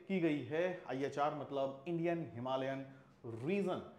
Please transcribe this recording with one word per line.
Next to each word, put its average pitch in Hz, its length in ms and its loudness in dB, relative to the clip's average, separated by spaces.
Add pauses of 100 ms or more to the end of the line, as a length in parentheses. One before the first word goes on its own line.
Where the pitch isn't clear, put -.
की 190 120 4
गई 151 240 4
है। 175 460 0
आईएचआर 139 460 2
मतलब 135 520 -2
Indian 170 460 0
Himalayan 135 520 -2 (400)
reason 151 560 0 (180)